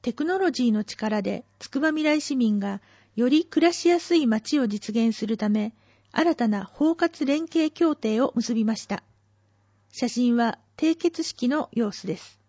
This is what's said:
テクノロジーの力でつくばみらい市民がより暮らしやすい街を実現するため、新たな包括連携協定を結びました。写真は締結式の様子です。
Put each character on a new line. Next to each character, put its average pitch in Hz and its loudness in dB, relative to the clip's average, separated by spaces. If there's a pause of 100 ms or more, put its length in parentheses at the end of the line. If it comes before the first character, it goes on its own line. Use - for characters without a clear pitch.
テ 240 -4
ク 294 -4
ノ 359 0
ロ 370 2
ジ 254 -2
ー 233 4
の 214 0
力 214 -4
で 202 -4 (140)
つ - -18
く 277 -4
ば 311 0
み 311 -2
ら 302 2
い 302 0
市 294 -6
民 220 2
が 196 -4 (340)
よ 240 2
り 302 4
暮 320 2
ら 349 4
し - 0
や 349 4
す 339 0
い 302 4
街 220 0
を 262 2
実 208 -6
現 226 2
す 220 -6
る 220 -2
た 214 -2
め、 208 0 (380)
新 330 2
た 233 0
な 202 -2
包 302 0
括 330 -2
連 302 0
携 311 0
協 311 2
定 220 -2
を 269 0
結 240 -2
び 220 0
ま 220 0
し - -14
た。 - -6 (880)
写 - -4
真 240 2
は 233 0 (180)
締 320 2
結 330 -2
式 - -4
の 285 -2
様 220 -2
子 - -14
で - -4
す。 - -20